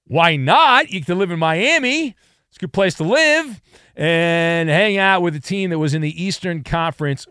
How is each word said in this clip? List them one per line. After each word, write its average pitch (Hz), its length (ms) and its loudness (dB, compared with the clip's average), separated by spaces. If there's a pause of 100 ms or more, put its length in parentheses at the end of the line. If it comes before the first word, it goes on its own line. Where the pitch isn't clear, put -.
Why 165 300 2
not? 247 560 4
You 185 120 -6
can 175 140 -2
live 190 140 -2
in 165 80 -4
Miami. 254 760 0 (340)
It's - 80 -20
a - 20 -20
good 170 140 -10
place 190 220 0
to 160 80 -6
live 294 580 2 (340)
and 165 760 0
hang 196 280 2
out 190 260 2
with 170 120 -2
a 147 40 -8
team 190 320 -4
that 160 80 -2
was 151 160 0
in 160 60 -2
the 160 220 -4
Eastern 180 400 -6
Conference 156 680 -4